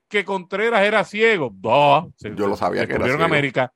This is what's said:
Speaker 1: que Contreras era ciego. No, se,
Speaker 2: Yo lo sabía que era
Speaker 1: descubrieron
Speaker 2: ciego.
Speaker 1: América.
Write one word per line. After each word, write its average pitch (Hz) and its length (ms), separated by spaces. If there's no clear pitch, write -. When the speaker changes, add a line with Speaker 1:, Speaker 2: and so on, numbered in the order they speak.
Speaker 1:
que 208 160
Contreras 196 580
era 208 220
ciego. 202 560
No, 143 560
se, 107 180
Speaker 2:
Yo 101 120
lo 101 100
sabía 95 280
que 90 100
era - 100
Speaker 1:
descubrieron 135 140
Speaker 2:
ciego. 165 140
Speaker 1:
América. 135 420